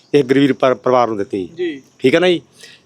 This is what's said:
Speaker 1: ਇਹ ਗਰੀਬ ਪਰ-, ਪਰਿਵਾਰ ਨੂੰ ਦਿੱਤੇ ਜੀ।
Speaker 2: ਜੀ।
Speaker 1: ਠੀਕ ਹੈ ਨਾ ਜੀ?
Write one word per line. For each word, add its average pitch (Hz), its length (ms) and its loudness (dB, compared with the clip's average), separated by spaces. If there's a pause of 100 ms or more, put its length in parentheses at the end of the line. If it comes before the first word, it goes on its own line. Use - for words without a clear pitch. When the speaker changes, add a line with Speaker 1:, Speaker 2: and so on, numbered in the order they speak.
(140)
Speaker 1:
ਇਹ 143 100 2
ਗਰੀਬ 135 280 2
ਪਰ-, 127 220 0
ਪਰਿਵਾਰ 123 340 0
ਨੂੰ 110 80 -6
ਦਿੱਤੇ 98 220 -6
ਜੀ। 90 160 -8
Speaker 2:
ਜੀ। 160 280 -8 (160)
Speaker 1:
ਠੀਕ 131 160 2
ਹੈ 165 60 4
ਨਾ 180 80 0
ਜੀ? 165 140 0 (440)